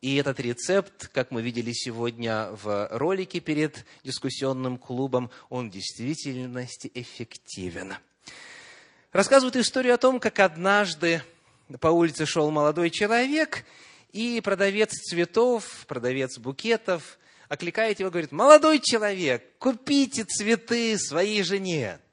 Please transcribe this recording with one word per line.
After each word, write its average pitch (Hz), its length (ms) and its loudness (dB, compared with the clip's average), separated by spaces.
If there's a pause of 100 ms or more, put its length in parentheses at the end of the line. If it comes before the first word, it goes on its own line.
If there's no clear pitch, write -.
И 135 140 -4
этот 139 240 0
рецепт, 151 680 -4
как - 240 -4
мы 117 100 -4
видели 120 300 -4
сегодня 113 800 -4
в 104 400 -4
ролике 175 480 -4
перед 151 440 -4 (200)
дискуссионным 131 720 -6
клубом, 123 540 -4 (160)
он 123 200 -8
в 98 40 -14
действительности 123 1200 -10
эффективен. 95 1000 -12 (1120)
Рассказывают 254 460 4
историю 247 380 2
о 240 40 0
том, 254 220 4
как - 180 -2
однажды 170 880 2 (560)
по 160 80 4
улице 165 360 2
шел 151 280 0
молодой 151 380 2
человек, 254 720 0 (460)
и 233 300 -4
продавец 196 500 0
цветов, 220 960 0
продавец 127 520 -4
букетов 175 800 -4 (300)
окликает 196 520 -2
его, 190 100 -2
говорит: 165 220 -4
«Молодой 294 460 8
человек, 190 800 -2
купите 262 680 0
цветы 226 760 0
своей 196 440 0
жене». 165 560 -2 (140)